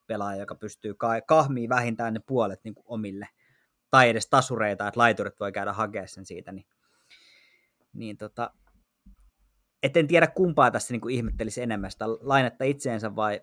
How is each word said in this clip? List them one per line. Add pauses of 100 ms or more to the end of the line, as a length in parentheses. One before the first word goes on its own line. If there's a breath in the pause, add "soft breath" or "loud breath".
pelaaja,
joka
pystyy
ka-,
kahmii
vähintään
ne
puolet
niinku
omille, (640)
tai
edes
tasureita,
että
laiturit
voi
käydä
hakea
sen
siitä,
niin, (1300 soft breath)
niin
tota, (1300)
et
en
tiedä
kumpaa
tässä
niinku
ihmettelisi
enemmän,
sitä
Lainetta
itseensä
vai,